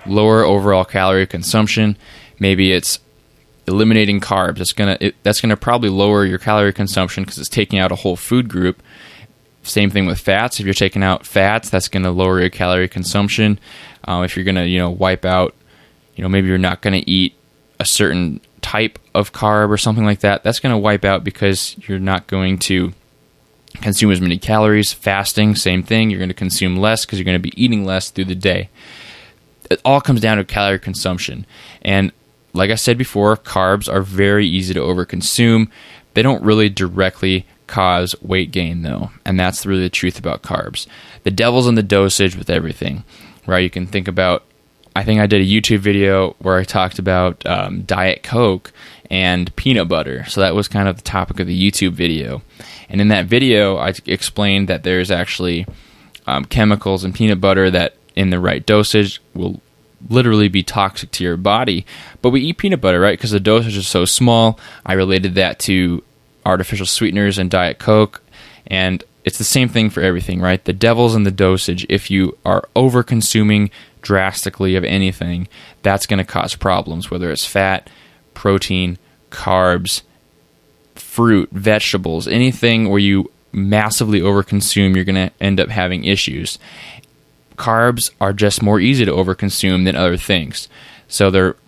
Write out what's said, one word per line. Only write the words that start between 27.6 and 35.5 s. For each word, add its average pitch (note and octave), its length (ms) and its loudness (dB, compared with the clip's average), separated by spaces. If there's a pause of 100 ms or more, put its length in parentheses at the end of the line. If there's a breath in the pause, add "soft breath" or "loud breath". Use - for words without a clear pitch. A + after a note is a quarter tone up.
eating A2+ 220 2
less F#2+ 260 -4
through F#2+ 160 -6
the F#2 80 -4
day. F#2 340 -2 (1000 loud breath)
It - 140 0
all C#3 160 2
comes B2 200 2
down A2 160 0
to G2 80 -2
calorie G2 340 -2
consumption. F#2 680 -6 (360 loud breath)
And G2 300 0 (400)
like F#2+ 180 0
I A2+ 60 -2
said A#2+ 200 0
before, G#2+ 400 0
carbs G2 560 -2
are F#2+ 100 0
very G2 440 2
easy F#2 280 -2
to F2 60 -2
overconsume. F#2 840 0 (480 loud breath)